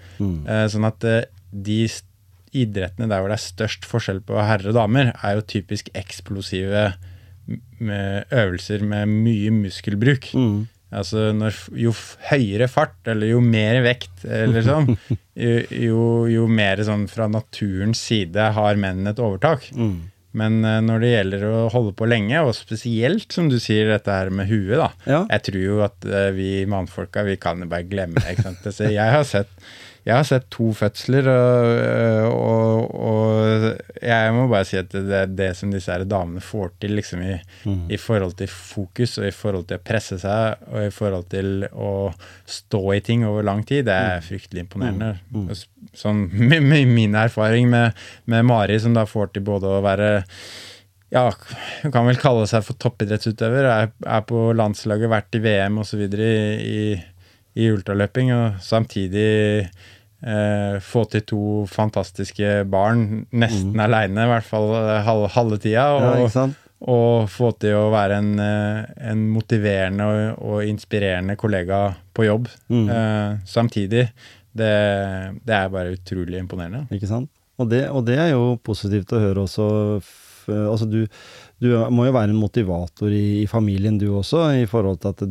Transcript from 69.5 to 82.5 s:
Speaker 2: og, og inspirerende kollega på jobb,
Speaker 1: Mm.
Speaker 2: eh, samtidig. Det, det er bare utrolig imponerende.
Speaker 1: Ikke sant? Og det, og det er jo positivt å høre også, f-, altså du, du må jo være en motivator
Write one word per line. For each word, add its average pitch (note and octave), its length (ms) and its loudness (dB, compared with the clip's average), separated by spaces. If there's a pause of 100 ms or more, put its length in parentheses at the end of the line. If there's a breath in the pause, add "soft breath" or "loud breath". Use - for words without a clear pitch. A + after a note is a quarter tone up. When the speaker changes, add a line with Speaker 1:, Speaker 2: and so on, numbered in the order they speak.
Speaker 2:
og, G#2+ 400 0
og G#2 220 -2
inspirerende G2+ 720 -2
kollega G2 580 0 (180)
på A2+ 120 2
jobb, A2 220 2 (220)
Speaker 1:
Mm. A#2 200 2
Speaker 2:
eh, G#2+ 560 0
samtidig. A#2 640 0 (460 loud breath)
Det, G2+ 800 0 (100)
det A2 80 0
er F#2+ 160 2
bare F#2 260 -4
utrolig F2+ 440 -6
imponerende. F#2 500 -8
Speaker 1:
Ikke G2+ 180 -6
sant? A#2+ 220 -4 (300)
Og A#2+ 100 0
det, C3 200 2
og C3+ 160 -2
det B2 120 2
er E3 140 2
jo B2 260 2
positivt G2+ 540 -4
å A#2 80 2
høre G2 240 2
også, G#2+ 540 0
f-, - 500 -16
altså G#2+ 420 -2
du, A2 180 0 (520 loud breath)
du B2 100 2 (200)
må A#2+ 160 4
jo C3+ 80 2
være G#2+ 160 2
en G#2+ 100 2
motivator G2 720 -2